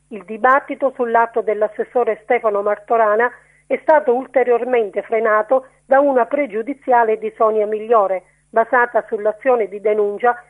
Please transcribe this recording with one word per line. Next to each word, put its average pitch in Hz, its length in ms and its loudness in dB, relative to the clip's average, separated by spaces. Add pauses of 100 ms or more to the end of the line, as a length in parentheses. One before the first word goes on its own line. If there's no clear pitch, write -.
(100)
Il 202 140 -14
dibattito 262 680 0
sull'atto 233 460 0
dell'assessore 214 800 -4
Stefano 214 400 -2
Martorana 220 680 0 (380)
è 269 160 -4
stato 294 320 2
ulteriormente 240 880 -2
frenato 226 640 0 (200)
da 269 120 2
una 262 280 2
pregiudiziale 233 920 -2
di 220 180 -8
Sonia 220 300 0
Migliore, 214 560 0 (260)
basata 240 600 0
sull'azione 214 600 -2
di 202 120 -12
denuncia 214 540 0 (160)